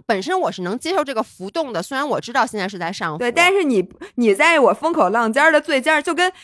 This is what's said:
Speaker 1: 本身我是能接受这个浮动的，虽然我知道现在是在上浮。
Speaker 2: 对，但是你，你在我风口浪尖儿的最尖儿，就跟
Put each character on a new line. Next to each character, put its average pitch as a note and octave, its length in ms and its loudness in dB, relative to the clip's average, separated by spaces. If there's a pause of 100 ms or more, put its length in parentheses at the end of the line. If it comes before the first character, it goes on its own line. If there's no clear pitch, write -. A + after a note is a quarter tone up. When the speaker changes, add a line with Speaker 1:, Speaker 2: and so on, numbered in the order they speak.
Speaker 1:
本 G3+ 160 -2
身 F#4 180 -4
我 D#4 120 -2
是 - 100 -12
能 F3+ 160 -6
接 E4 180 -6
受 D4+ 80 0
这 C#4 80 -8
个 A3 120 -4
浮 - 260 -14
动 D4 240 -6
的， F3 80 -4
虽 C4 160 -8
然 C#4+ 100 -2
我 E3+ 140 -2
知 A#3 100 -14
道 B3 140 2
现 A3 120 -6
在 F#3+ 120 -4
是 G3 80 -12
在 F3 160 -6
上 E3 200 -6
浮。 D3+ 40 -8
Speaker 2:
对， A#3+ 140 -2
但 E4+ 200 4
是 G4 120 0
你， A3 260 0 (260)
你 A3+ 200 2
在 D#4 240 4
我 A3+ 120 6
风 D#4 220 -2
口 F#3 160 2
浪 A3+ 240 0
尖 C#4 100 2
儿 D#4+ 80 6
的 D4+ 80 4
最 D4 220 0
尖 D#4 100 0
儿， D4+ 100 2
就 E4+ 120 -4
跟 F4+ 180 0 (120)